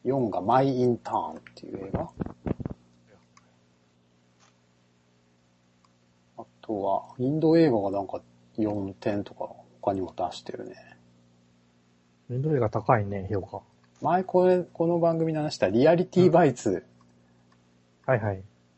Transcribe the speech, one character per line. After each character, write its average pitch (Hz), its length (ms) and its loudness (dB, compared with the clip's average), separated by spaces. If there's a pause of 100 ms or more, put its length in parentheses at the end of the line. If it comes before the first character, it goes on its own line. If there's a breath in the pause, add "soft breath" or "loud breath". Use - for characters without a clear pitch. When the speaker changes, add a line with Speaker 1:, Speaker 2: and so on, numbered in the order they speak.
Speaker 1:
四 127 260 -2
が 92 120 -4
マ 117 200 4
イ・ 135 160 0
イ 123 80 2
ン 120 120 2
タ - 140 -12
ー - 220 -4
ン - 20 -14
っ - 20 -18 (180)
て - 120 -20
い - 80 -12
う 98 120 -10
映 - 60 -10
画。 - 160 -6 (4000)
あ 117 80 -18 (160)
と 104 200 -4
は、 98 220 -2 (160)
イ 127 100 -2
ン 156 100 -2
ド 160 180 4
映 160 140 6
画 110 80 2
が 98 120 -2
な 98 100 -4
ん 95 60 -8
か - 140 -10 (360)
四 104 380 -2
点 104 280 -4
と - 100 -14
か - 160 -10 (320)
他 101 120 0
に 95 80 -4
も 85 120 -8
出 87 220 -4
し - 60 -16
て - 100 -14
る - 160 -12
ね。 - 80 -16 (1600)
Speaker 2:
イ - 20 -6
ン 127 80 -4
ド 156 140 0
映 131 40 2
画 110 120 0
高 113 280 2
い 101 60 -2
ね、 98 260 -6
評 98 120 -2
価。 - 180 -14 (400)
Speaker 1:
前 170 220 0
こ 185 240 2
れ、 180 160 4
こ - 240 -4
の 170 120 2
番 165 200 2
組 160 140 0
で 151 60 -2
話 151 160 -4
し - 40 -16
た 95 100 2
リ 120 180 4
ア 170 60 8
リ 180 140 2
テ 180 140 2
ィ 180 100 8
バ 170 140 6
イ 131 100 2
ツ。 92 280 -2 (1200)
Speaker 2:
う 135 40 0
ん。 - 0 -
は 131 40 4
い 107 40 -2
は 101 140 -2
い。 95 100 -10 (340)